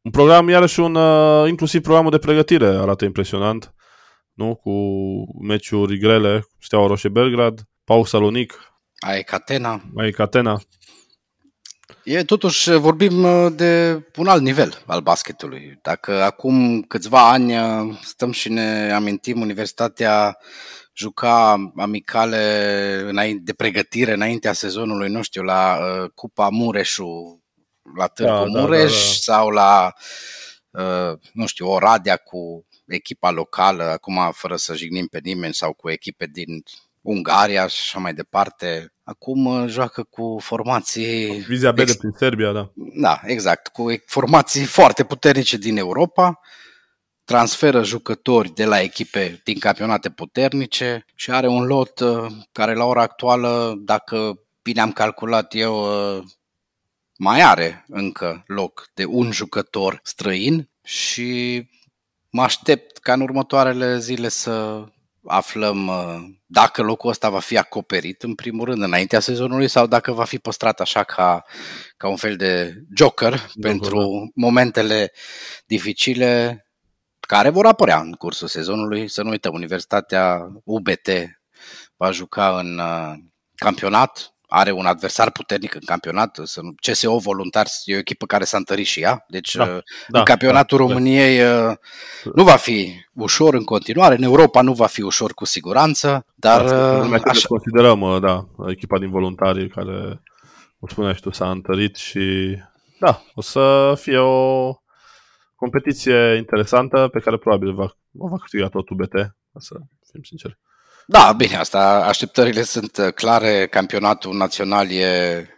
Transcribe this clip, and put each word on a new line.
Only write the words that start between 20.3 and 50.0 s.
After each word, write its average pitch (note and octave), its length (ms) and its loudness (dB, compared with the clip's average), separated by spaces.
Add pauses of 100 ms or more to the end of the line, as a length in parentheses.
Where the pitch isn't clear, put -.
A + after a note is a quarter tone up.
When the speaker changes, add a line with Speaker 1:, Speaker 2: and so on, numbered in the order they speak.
Speaker 2:
juca A2+ 600 2 (220)
amicale G#2 1300 -2
înainte, G2+ 360 -4
de F#2 100 -10
pregătire, A2 600 -2
înaintea G#2+ 400 -4
sezonului, G2+ 560 -6
nu G#2+ 120 -6
știu, - 200 -10
la, F#2 360 0
uh, F#2 360 -6
Cupa G#2 360 -4
Mureșu, F#2+ 920 -6 (540)
la G2 100 -2
Târgu A#2 240 -2
Speaker 1:
Da, G#2 220 -2
da, A2+ 60 -2
Speaker 2:
Mureș, D#3 320 2
Speaker 1:
da, G#2+ 60 0
da. - 360 0
Speaker 2:
sau G#2+ 160 4
la, G2 440 4 (800)
uh, F2+ 480 -6 (140)
nu A2+ 120 -6
știu, F2+ 240 -8
Oradea G2 460 2
cu E2+ 480 -14 (240)
echipa F2+ 440 -4
locală, F2 520 -2
acum F2 480 -4
fără F2+ 240 -10
să D#2+ 200 -8
jignim E2+ 320 -8
pe E2+ 160 -12
nimeni, F2 300 -8
sau D#2 200 -6
cu - 160 -12
echipe E2+ 360 -12
din D#2+ 380 -14 (380)
Ungaria G2 640 0
și - 180 -8
așa - 140 -10
mai F2 140 -8
departe. E2 800 -6 (100)
Acum, C3 420 -6
uh, B2 220 -4
joacă A#2 360 -6
cu A2+ 380 -10
formații A2+ 1080 -6
Speaker 1:
Vizia B2+ 240 0
B A#2 40 -2
de B2+ 60 2
Speaker 2:
ex- A#2+ 140 2
Speaker 1:
prin G#2+ 220 -8
Serbia, A2 340 0
da. G2+ 200 -8 (300)
Speaker 2:
Da, F2 220 2
exact, G2 440 -2
cu A#2 240 -6
e-, A#2 140 -8
formații C#3 580 0
foarte C3 400 4
puternice C3+ 540 0
din G#2+ 200 -4
Europa, E3 640 0 (840)
transferă A#2+ 600 2
jucători A2 680 -2
de G#2+ 120 -2
la G#2 160 2
echipe F#2 640 -6
din G2+ 160 -6
campionate G#2 500 -2